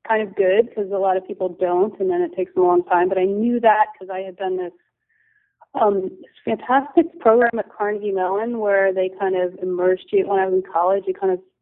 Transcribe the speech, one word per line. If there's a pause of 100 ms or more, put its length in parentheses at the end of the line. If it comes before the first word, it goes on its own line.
kind
of
good
'cause
a
lot
of
people
don't,
and
then
it
takes
a
long
time.
But
I
knew
that (100)
'cause
I
had
done
this, (1000)
um,
this
fantastic
program
at
Carnegie
Mellon
where
they
kind
of
immersed
you,
when
I
was
in
college,
you
kind
of (200)